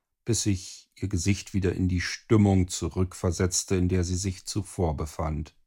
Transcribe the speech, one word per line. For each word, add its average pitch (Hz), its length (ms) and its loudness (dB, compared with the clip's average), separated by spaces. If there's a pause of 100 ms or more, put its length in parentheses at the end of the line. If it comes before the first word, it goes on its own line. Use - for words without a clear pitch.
(240)
bis 113 200 0
sich - 520 -4
ihr 95 120 -8
Gesicht 98 460 -2
wieder 92 200 0
in 92 140 0
die 90 120 0
Stimmung 98 680 4
zurückversetzte, 92 1080 -2
in 90 120 2
der 90 160 2
sie 90 120 -2
sich 95 300 -6
zuvor 87 500 -4
befand. 76 600 -6 (100)